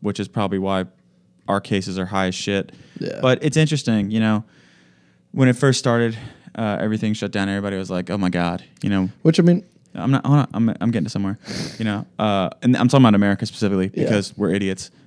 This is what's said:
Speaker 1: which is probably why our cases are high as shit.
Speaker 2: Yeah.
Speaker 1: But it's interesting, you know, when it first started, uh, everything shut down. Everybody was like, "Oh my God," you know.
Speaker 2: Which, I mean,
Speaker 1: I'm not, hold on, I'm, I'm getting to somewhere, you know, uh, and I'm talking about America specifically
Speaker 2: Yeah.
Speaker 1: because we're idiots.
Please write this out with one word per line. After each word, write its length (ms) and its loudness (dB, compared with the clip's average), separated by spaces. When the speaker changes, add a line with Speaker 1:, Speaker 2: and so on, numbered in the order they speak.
Speaker 1:
which 180 -4
is 80 -4
probably 320 -2
why 280 -2
our 140 0
cases 380 -4
are 80 -4
high 220 -2
as 60 -4
shit. 380 -4
Speaker 2:
Yeah. 220 -8
Speaker 1:
But 240 4
it's 140 2
interesting, 520 0
you 100 0
know, 240 0
when 160 4
it 80 4
first 220 2
started, 380 0
uh, 260 -4
everything 320 -2
shut 180 -4
down. 200 -2
Everybody 260 -4
was 140 -8
like, 180 -4
"Oh 80 -2
my 140 0
God," 340 -2
you 60 -2
know. 220 0
Speaker 2:
Which, 180 4
I 40 4
mean, 220 4
Speaker 1:
I'm 160 -2
not, 140 2
hold 160 4
on, 140 -2
I'm, 140 0
I'm 100 0
getting 140 -2
to 60 -6
somewhere, 280 -4
you 60 -4
know, 220 -4
uh, 300 0
and 120 4
I'm 140 2
talking 160 8
about 100 6
America 300 2
specifically 480 -2
Speaker 2:
Yeah. 120 -2
Speaker 1:
because 320 0
we're 180 0
idiots. 360 -4